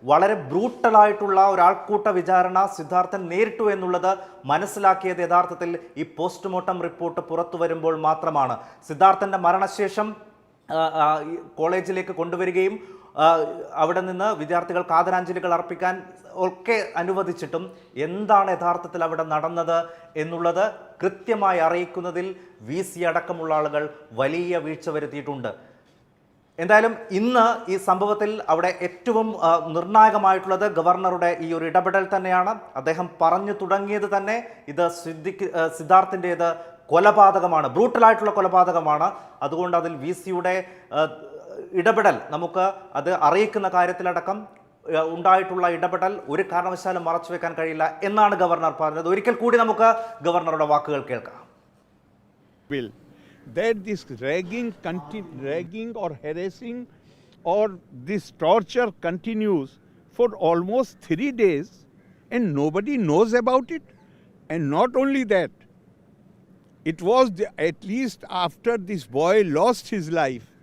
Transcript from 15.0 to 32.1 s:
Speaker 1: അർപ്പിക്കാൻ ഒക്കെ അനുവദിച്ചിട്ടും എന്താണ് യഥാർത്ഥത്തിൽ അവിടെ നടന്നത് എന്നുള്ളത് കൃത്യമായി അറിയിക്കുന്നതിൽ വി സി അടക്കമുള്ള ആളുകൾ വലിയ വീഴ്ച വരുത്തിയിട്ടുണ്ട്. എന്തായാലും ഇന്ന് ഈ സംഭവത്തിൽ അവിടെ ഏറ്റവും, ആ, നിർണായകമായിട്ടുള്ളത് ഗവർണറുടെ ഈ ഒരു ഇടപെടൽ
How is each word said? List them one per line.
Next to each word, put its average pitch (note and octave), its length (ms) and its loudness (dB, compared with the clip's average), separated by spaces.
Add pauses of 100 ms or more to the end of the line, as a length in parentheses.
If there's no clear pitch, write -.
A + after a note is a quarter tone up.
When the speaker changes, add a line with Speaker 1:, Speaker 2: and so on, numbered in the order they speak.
Speaker 1:
അർപ്പിക്കാൻ F3+ 480 -4 (280)
ഒക്കെ F#3 680 -2
അനുവദിച്ചിട്ടും F3 760 -4 (240)
എന്താണ് F#3+ 540 2
യഥാർത്ഥത്തിൽ F3 540 -2
അവിടെ D#3+ 180 -2
നടന്നത് E3 640 -2 (320)
എന്നുള്ളത് E3+ 540 -2 (320)
കൃത്യമായി F#3+ 560 0
അറിയിക്കുന്നതിൽ F3 800 -2 (240)
വി C3+ 220 -6
സി F#3+ 180 -10
അടക്കമുള്ള E3 540 -2
ആളുകൾ D3+ 360 -2 (220)
വലിയ E3 460 -2
വീഴ്ച D#3 300 -8
വരുത്തിയിട്ടുണ്ട്. C#3+ 840 -8 (840)
എന്തായാലും G#3+ 380 4 (140)
ഇന്ന് A3+ 600 2
ഈ F#3+ 60 0
സംഭവത്തിൽ G#3 720 0
അവിടെ E3+ 340 0
ഏറ്റവും, A3 600 -2
ആ, E3 240 4
നിർണായകമായിട്ടുള്ളത് F#3+ 1080 4
ഗവർണറുടെ F3 640 2
ഈ E3 120 -6
ഒരു E3 120 -4
ഇടപെടൽ F3+ 420 2 (100)